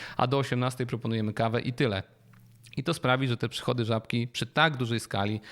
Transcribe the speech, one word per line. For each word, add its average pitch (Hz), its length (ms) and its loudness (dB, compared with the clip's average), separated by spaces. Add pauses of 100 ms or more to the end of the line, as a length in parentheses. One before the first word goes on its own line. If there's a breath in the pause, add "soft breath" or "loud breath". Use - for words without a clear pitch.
(160 loud breath)
a 123 100 4
do 139 120 2
osiemnastej 127 480 0
proponujemy 113 460 -2
kawę 113 280 0
i 127 120 -2
tyle. 110 300 0 (720)
I 135 80 -4
to 170 100 2
sprawi, 131 340 2
że 120 80 2
te 123 120 -2
przychody 123 360 -2
Żabki 117 440 0
przy - 180 -6
tak 151 300 2
dużej 117 240 0
skali, 104 400 -2 (120 loud breath)